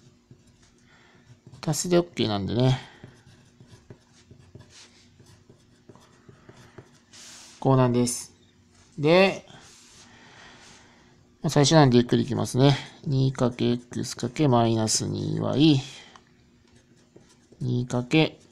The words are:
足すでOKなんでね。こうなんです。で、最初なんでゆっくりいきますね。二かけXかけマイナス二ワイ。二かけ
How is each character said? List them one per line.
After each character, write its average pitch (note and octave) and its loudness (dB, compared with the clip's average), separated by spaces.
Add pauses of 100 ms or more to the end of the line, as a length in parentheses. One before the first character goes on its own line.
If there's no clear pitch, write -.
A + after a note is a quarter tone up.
(1600)
足 D#3 -6
す F#3 -8
で F3 2
OK B2 -6
な G#2 -4
ん F#2+ -6
で F#2+ -6
ね。 B2+ 0 (4000)
こ C3+ 2
う - 4
な B2+ 4
ん A#2+ 0
で B2 2
す。 - -12 (640)
で、 E3+ 2 (2000)
最 D3 2
初 D3+ 2
な D3+ 8
ん C3 4
で A#2+ 4
ゆ A#2+ 6
っ - -4
く B2 0
り A#2 0
い A2+ -4
き A2+ -6
ま G#2+ -4
す - -8
ね。 C3+ 4 (280)
二 C3+ -2
か B2 -2
け A#2+ -2
X A#2+ -8
か A#2+ -6
け D3+ -2
マ A#2+ 2
イ A2+ 0
ナ A2 -2
ス G#2+ -4
二 G2+ -6
ワ G#2+ -4
イ。 C#3+ 4 (1800)
二 B2 -4
か B2 -6
け D#3 0 (140)